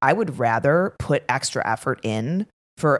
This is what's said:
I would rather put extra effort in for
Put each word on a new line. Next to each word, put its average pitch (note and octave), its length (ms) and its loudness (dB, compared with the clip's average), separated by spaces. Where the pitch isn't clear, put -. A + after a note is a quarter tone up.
I C3+ 100 6
would F#3 260 -2
rather C#3+ 600 2
put - 300 0
extra - 380 -2
effort A2+ 360 -4
in A#2 440 -2
for D3 240 2